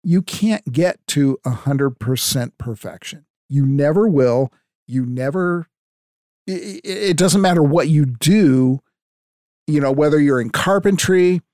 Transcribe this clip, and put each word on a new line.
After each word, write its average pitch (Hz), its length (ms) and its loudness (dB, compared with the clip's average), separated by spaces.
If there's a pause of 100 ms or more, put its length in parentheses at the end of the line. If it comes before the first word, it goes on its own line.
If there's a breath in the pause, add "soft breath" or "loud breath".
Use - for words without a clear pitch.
You 180 200 0
can't - 500 -4
get 170 360 -2
to 139 360 0
a 131 60 -4
hundred 139 480 -4
percent 123 600 -4
perfection. 107 680 -14 (220)
You 139 160 0
never 147 440 2
will. 127 440 0 (360)
You 123 180 -4
never, 165 640 -4 (800)
it, 185 360 -10
it, 202 40 -12 (220)
it 160 60 2
doesn't 185 240 2
matter 175 220 2
what 147 260 2
you 151 180 4
do, 131 760 2 (880)
you 147 120 0
know, 135 120 0
whether 151 280 2
you're 139 200 2
in 113 100 -4
carpentry 185 920 0 (120)